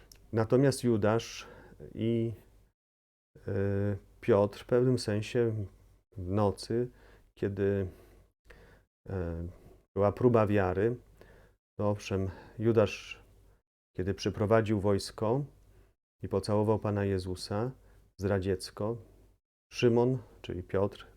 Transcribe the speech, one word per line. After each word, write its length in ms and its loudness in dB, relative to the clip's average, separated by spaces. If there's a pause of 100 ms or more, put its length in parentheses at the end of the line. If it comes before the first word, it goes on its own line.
(340)
Natomiast 500 4
Judasz 640 0 (480)
i, 380 -2 (1120)
e, 40 -6 (720)
Piotr 420 2
w 20 -20
pewnym 340 4
sensie 640 -2 (520)
w 120 -8
nocy, 600 0 (480)
kiedy, 500 0 (1200)
e, 380 -6 (480)
była 160 2
próba 360 4
wiary, 480 0 (840)
to 100 0
owszem, 400 -4 (300)
Judasz, 640 2 (760)
kiedy 160 -2
przyprowadził 640 2
wojsko 640 -2 (800)
i 60 -10
pocałował 500 0
Pana 260 -2
Jezusa 640 -4 (480)
zdradziecko, 800 -2 (760)
Szymon, 440 2 (240)
czyli 220 -10
Piotr, 540 -4